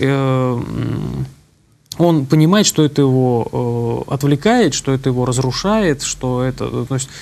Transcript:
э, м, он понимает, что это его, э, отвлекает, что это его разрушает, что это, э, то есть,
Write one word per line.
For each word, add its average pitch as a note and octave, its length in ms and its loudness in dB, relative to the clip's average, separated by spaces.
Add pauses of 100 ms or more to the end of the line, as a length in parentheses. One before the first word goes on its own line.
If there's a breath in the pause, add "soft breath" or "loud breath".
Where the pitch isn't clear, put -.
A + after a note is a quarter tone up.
э, C3+ 60 0
м, B2 1200 -2 (720)
он D#3+ 300 2
понимает, E3 400 4
что - 180 2
это D3 160 0
его, B2 1040 0
э, - 60 -8
отвлекает, D3 640 2
что - 180 -2
это C3+ 160 -2
его B2+ 160 0
разрушает, C3+ 760 0
что B2+ 400 -4
это, B2+ 280 -4
э, B2 160 -4
то C3+ 80 -4
есть, C3 140 -4 (140 loud breath)